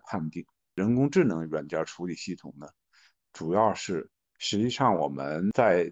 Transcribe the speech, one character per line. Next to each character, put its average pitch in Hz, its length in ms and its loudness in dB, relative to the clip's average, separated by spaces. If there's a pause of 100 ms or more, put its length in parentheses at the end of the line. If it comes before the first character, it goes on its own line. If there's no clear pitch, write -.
判 80 240 -4
定。 - 160 -10 (300)
人 107 200 2
工 139 140 4
智 170 160 4
能 82 220 0
软 76 200 -4
件 80 160 -2
处 - 220 -8
理 87 100 -4
系 90 220 -8
统 - 200 -18
呢， 73 120 -16 (640)
主 80 180 -4
要 104 220 4
是 - 360 -6 (280)
实 - 200 -4
际 113 120 2
上 117 280 2
我 76 100 0
们 71 440 -2
在 90 400 4